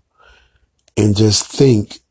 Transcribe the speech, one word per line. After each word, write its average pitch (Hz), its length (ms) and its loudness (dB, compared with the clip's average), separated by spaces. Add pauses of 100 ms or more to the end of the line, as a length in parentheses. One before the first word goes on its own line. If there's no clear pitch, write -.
(960)
and 107 200 0
just 104 300 0
think 120 540 0 (100)